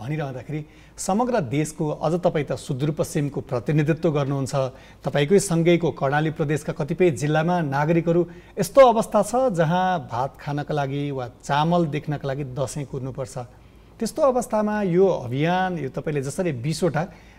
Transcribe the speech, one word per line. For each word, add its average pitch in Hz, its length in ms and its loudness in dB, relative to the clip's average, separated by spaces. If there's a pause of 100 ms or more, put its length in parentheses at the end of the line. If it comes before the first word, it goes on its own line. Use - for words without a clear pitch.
भनिरहँदाखेरि 143 640 -8 (300)
समग्र 233 440 0
देशको, 151 500 -2
अझ 156 300 -2
तपाईँ 160 240 0
त 135 80 -6
सुदूरपश्चिमको 143 880 -4
प्रतिनिधित्व 151 720 0
गर्नुहुन्छ, 139 420 -2 (500)
तपाईँकै 147 340 2
सँगैको 170 520 4
कर्णाली 147 400 0
प्रदेशका 156 420 -4
कतिपय 170 380 2
जिल्लामा 156 500 0
नागरिकहरू 165 680 2 (340)
यस्तो 262 260 8
अवस्था 214 360 4
छ 247 320 0
जहाँ 170 580 0
भात 127 280 -4
खानका 147 340 -4
लागि 143 360 -2
वा 127 200 -6 (140)
चामल 165 420 2
देख्नका 147 420 -4
लागि 139 160 -4
दसैँ 131 400 -6
कुर्नुपर्छ। 131 540 -10 (600)
त्यस्तो 226 240 -2
अवस्थामा 214 600 2
यो 185 240 4
अभियान, 165 720 0
यो 139 100 -6
तपाईँले 147 340 -4
जसरी 160 300 -4
बिसवटा 151 560 -2 (300)